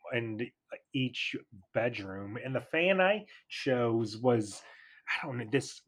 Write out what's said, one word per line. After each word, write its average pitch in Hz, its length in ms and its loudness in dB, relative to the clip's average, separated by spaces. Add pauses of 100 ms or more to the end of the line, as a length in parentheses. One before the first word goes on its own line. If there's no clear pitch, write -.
(120)
and 113 300 -2 (520)
each 127 420 -2 (380)
bedroom. 104 680 -4
And 131 100 -4
the 123 80 -2
fan 185 380 2
I 196 260 4 (240)
chose 117 680 2
was, 117 440 2 (600)
I - 40 -8
don't 120 120 -6
know, 110 120 -6
this - 380 0